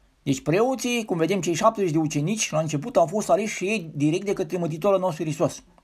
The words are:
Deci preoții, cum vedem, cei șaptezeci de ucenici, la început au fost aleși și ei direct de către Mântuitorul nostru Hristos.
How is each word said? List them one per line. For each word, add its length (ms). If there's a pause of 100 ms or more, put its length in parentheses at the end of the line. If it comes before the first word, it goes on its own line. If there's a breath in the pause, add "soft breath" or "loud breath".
(220)
Deci 180
preoții, 640
cum 120
vedem, 240
cei 140
șaptezeci 360
de 80
ucenici, 520
la 80
început 380
au 100
fost 240
aleși 240
și 100
ei 300
direct 300
de 80
către 240
Mântuitorul 420
nostru 240
Hristos. 400 (220)